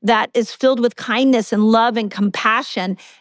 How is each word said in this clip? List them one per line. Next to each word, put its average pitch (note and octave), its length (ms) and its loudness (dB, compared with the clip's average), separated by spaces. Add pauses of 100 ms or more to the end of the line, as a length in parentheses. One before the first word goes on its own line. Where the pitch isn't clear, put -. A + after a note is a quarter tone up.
that G#3+ 320 0
is A#3 180 -2
filled C4 280 0
with A#3 160 0
kindness B3 580 0
and G#3+ 120 2
love A3+ 300 4
and G#3+ 140 -4
compassion. G3+ 880 -2 (240)